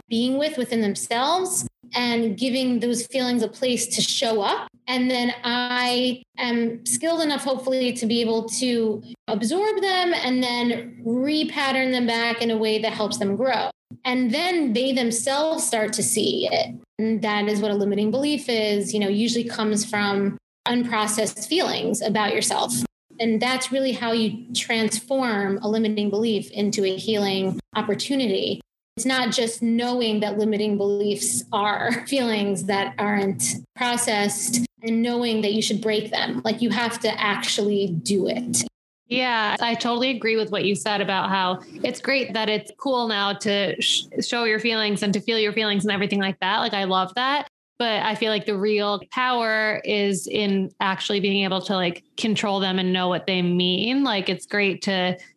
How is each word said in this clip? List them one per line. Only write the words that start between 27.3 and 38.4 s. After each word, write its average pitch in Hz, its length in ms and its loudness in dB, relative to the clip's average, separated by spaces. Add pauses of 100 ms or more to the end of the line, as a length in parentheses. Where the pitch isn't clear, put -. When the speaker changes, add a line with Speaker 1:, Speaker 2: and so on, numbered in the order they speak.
Speaker 1:
opportunity. 214 840 0 (360)
It's - 80 -4
not 254 260 0
just 226 300 -2
knowing 233 600 2
that 208 160 -2
limiting 214 400 2
beliefs 202 720 0
are 208 400 0
<laughs> 233 160 -4
feelings 208 580 0
that 196 320 0
aren't 202 460 0 (320)
processed 240 880 0 (180)
and 226 180 2
knowing 240 400 0
that 208 120 2
you 220 80 2
should 208 200 0
break 214 300 0
them. - 320 -2
Like, 220 180 -2
you 240 100 2
have 233 300 0
to 214 200 -2
actually 208 640 0 (160)
do 190 240 2
it. 240 360 -2 (440)